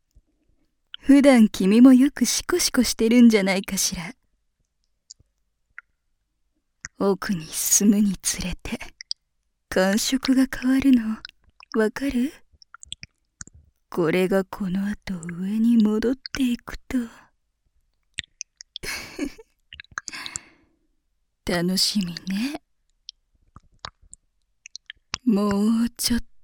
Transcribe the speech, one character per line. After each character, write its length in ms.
普 240
段 260
君 320
も 120
よ 180
く 140
シ 200
コ 140
シ 120
コ 120
し 100
て 160
る 120
ん 80
じ 100
ゃ 40
な 120
い 80
か 120
し 200
ら。 180
奥 340
に 140
進 420
む 100
に 220
つ 180
れ 220
て、 180
感 300
触 380
が 100
変 240
わ 100
る 120
の、 260
わ 140
か 180
る？ 240
こ 220
れ 160
が 180
こ 240
の 160
後 340
上 200
に 180
戻 340
っ 40
て 360
い 60
く 200
と。 120
<laughs> 2500
楽 320
し 220
み 160
ね。 360
も 600
う 80
ち 240
ょ 20
っ 60